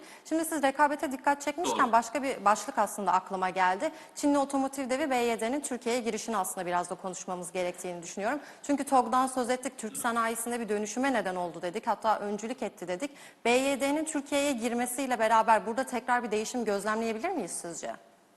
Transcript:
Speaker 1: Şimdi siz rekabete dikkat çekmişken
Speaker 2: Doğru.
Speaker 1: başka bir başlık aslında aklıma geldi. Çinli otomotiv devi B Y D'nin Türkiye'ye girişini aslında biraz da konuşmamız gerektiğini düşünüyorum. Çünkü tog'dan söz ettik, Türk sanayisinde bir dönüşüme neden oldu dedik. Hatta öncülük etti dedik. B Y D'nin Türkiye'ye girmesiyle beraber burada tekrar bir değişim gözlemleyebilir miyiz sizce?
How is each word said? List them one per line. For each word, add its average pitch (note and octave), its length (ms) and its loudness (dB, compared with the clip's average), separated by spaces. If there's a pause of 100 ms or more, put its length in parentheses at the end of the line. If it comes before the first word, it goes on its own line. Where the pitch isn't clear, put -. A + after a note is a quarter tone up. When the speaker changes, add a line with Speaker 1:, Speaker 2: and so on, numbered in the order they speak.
(280)
Speaker 1:
Şimdi D#4+ 160 0
siz D#4 180 -2
rekabete C#4+ 500 2
dikkat C#4+ 300 2
çekmişken D4 420 2
Speaker 2:
Doğru. A#3 80 2
Speaker 1:
başka A#3 300 4
bir C4 220 -2
başlık G#3+ 340 2
aslında G3+ 340 0
aklıma F#3 380 0
geldi. F#3+ 420 2 (220)
Çinli C#4+ 240 4
otomotiv C4+ 520 0
devi C4+ 200 0
B C4 60 2
Y A#3 240 2
D'nin B3 200 0
Türkiye'ye B3 400 -2
girişini A3 360 -2
aslında F#3 300 -2
biraz F3 240 0
da F#3 40 -4
konuşmamız F3+ 580 -8
gerektiğini F3+ 500 -4
düşünüyorum. G#3 380 -4 (220)
Çünkü C#4+ 220 0
tog'dan B3+ 420 4
söz B3+ 240 -2
ettik, B3+ 280 -2
Türk A3 180 -8
sanayisinde A#3 640 -2
bir A3 80 -4
dönüşüme G#3+ 440 0
neden F#3+ 240 0
oldu E3+ 260 -4
dedik. F3+ 240 -4
Hatta G#3+ 320 2
öncülük G#3 440 -4
etti G3 260 -8
dedik. F3+ 220 -4 (340)
B A#3 60 4
Y C4 300 4
D'nin C#4+ 240 0
Türkiye'ye C#4+ 480 0
girmesiyle A#3+ 680 -2
beraber A3 480 6
burada A#3 200 -2
tekrar B3 380 0
bir G#3+ 60 -4
değişim A3 340 -2
gözlemleyebilir G#3+ 640 -2
miyiz C#4 200 -2 (140)
sizce? B2+ 340 -8 (400)